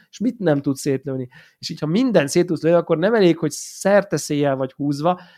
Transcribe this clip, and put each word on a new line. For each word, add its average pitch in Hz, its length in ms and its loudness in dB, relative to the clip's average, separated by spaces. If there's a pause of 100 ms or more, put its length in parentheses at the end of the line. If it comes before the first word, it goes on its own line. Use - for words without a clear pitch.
(100)
és - 80 -18
mit 240 200 -4
nem 151 240 2
tudsz 139 180 -2
szétlőni. 131 480 -4 (300)
És - 100 -12
így, 160 120 -12
ha 156 60 -4
minden 185 400 2
szét 175 200 2
tudsz 170 160 -4
lőni, 170 140 4
akkor 165 220 0
nem 196 160 2
elég, 175 240 4
hogy 151 120 -2
szerte - 640 0
széjjel 143 400 -2
vagy 131 160 -4
húzva, 147 480 -2 (180)